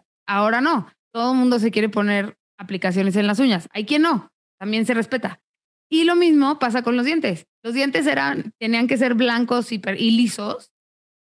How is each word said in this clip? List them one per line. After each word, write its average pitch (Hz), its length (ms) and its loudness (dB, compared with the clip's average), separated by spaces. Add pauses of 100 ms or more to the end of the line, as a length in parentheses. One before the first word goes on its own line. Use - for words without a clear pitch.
(280)
Ahora 208 340 0
no. 285 260 0 (260)
Todo 240 200 0
el 262 40 2
mundo 247 220 2
se 220 120 0
quiere 214 180 0
poner 202 480 -2 (200)
aplicaciones 190 600 -2
en 208 100 2
las 208 120 0
uñas. 226 340 2
Hay 208 120 -6
quien 294 160 0
no. 311 300 0 (280)
También 214 260 -2
se 247 80 0
respeta. 226 480 -4 (500)
Y 320 120 2
lo 349 120 4
mismo 302 440 4
pasa 240 240 -2
con 240 140 0
los 247 80 -2
dientes. 277 420 -4 (160)
Los 233 100 -8
dientes 277 340 0
eran, 277 520 -2
tenían 233 280 0
que 254 100 0
ser 247 180 2
blancos 240 560 0
y 220 80 -6
per-, 196 200 -6
y 226 120 2
lisos. 226 600 -2 (560)